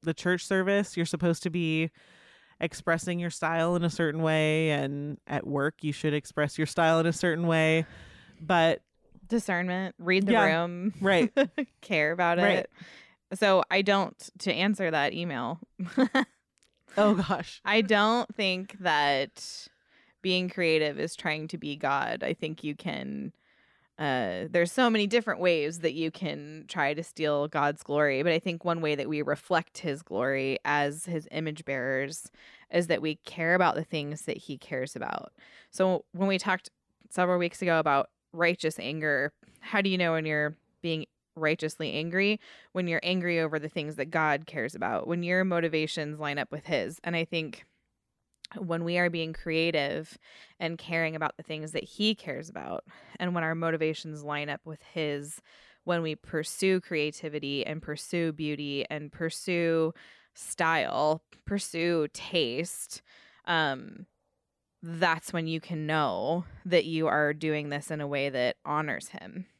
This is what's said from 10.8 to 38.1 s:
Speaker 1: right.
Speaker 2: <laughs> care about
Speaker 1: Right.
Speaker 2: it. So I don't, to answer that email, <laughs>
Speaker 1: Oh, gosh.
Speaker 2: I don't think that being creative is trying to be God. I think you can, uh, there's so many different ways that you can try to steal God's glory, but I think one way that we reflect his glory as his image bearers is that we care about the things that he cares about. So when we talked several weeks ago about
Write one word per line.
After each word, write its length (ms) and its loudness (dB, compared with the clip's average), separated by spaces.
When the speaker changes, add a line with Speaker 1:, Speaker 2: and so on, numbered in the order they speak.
Speaker 1:
right. 320 4
Speaker 2:
<laughs> 240 -6
care 320 2
about 240 2
Speaker 1:
Right. 220 6
Speaker 2:
it. 120 -4
So 320 6
I 100 4
don't, 340 2
to 120 0
answer 380 2
that 240 2
email, 460 -4
<laughs> 200 -4
Speaker 1:
Oh, 180 8
gosh. 500 -2
Speaker 2:
I 160 4
don't 540 4
think 460 -4
that 880 0
being 260 0
creative 520 2
is 160 -4
trying 320 -4
to 100 -8
be 180 -6
God. 460 -2
I 120 -2
think 280 -8
you 140 -6
can, 560 -8
uh, 500 -2
there's 220 2
so 180 4
many 200 2
different 320 0
ways 400 2
that 140 0
you 180 -2
can 560 -8
try 260 0
to 80 -8
steal 460 0
God's 340 0
glory, 400 2
but 100 2
I 60 4
think 260 -6
one 160 0
way 140 2
that 140 -4
we 140 -2
reflect 560 -2
his 240 -4
glory 600 0
as 420 0
his 260 -6
image 320 -6
bearers 680 -4
is 160 2
that 160 2
we 220 -2
care 300 0
about 200 4
the 100 -2
things 380 -6
that 140 -6
he 200 -10
cares 380 -6
about. 380 -8
So 420 0
when 160 0
we 100 2
talked 320 -2
several 280 2
weeks 220 -2
ago 200 4
about 300 2